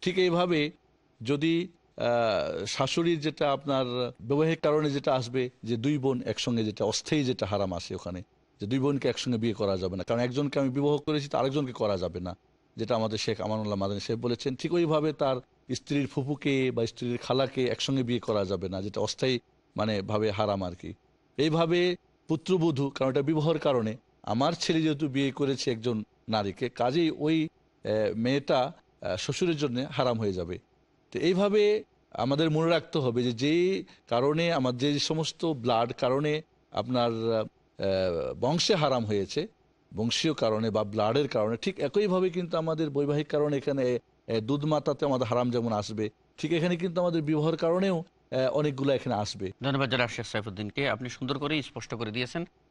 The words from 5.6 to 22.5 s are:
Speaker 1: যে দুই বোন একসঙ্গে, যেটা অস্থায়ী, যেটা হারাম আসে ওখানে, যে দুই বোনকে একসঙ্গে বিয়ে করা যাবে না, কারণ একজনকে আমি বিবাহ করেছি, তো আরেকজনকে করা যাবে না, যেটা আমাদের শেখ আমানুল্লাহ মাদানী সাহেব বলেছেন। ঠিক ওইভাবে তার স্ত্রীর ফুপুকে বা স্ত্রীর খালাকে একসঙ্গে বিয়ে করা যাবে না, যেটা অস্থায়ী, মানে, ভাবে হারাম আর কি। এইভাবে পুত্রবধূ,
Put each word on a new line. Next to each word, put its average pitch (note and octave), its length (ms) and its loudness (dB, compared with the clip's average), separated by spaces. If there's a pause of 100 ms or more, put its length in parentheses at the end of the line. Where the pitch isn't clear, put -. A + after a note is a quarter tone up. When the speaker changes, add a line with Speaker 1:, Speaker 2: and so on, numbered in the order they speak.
Speaker 1:
যে A2+ 140 -2
দুই C#3+ 200 0
বোন B2+ 240 0
একসঙ্গে, A2+ 420 -2
যেটা G#2+ 220 -2
অস্থায়ী, C#3+ 380 0
যেটা B2 220 0
হারাম G2 280 0
আসে F2 220 -8
ওখানে, F2+ 280 -8 (380)
যে G2+ 60 -6
দুই C3 120 0
বোনকে C#3 300 2
একসঙ্গে A#2+ 280 -2
বিয়ে A2 160 0
করা G2 240 0
যাবে F#2 200 -2
না, F2+ 60 -4
কারণ A#2 160 0
একজনকে B2+ 400 0
আমি C3+ 100 2
বিবাহ C#3+ 280 2
করেছি, D3 300 -2
তো C#3+ 100 -2
আরেকজনকে C3+ 360 0
করা G#2 240 0
যাবে F2 220 -4
না, F2+ 160 -8 (420)
যেটা A2+ 180 0
আমাদের A2 220 0
শেখ G#2+ 240 -4
আমানুল্লাহ G#2 380 -2
মাদানী G2 200 -2
সাহেব A#2 200 -4
বলেছেন। A#2+ 360 -2
ঠিক D#3+ 180 -4
ওইভাবে D#3 400 2
তার C3+ 240 0 (380)
স্ত্রীর C#3+ 320 0
ফুপুকে C3+ 640 0
বা A#2 140 0
স্ত্রীর A#2+ 320 -4
খালাকে C3 480 0
একসঙ্গে C3+ 380 0
বিয়ে A#2+ 160 0
করা G#2 260 0
যাবে F#2+ 240 -4
না, F#2+ 120 -4
যেটা G2 200 -4
অস্থায়ী, B2 380 0 (380)
মানে, G#2 240 0
ভাবে G#2+ 300 0
হারাম G2+ 320 0
আর F2 120 -6
কি। E2+ 180 -12 (440)
এইভাবে E3+ 580 2 (320)
পুত্রবধূ, D#3+ 640 2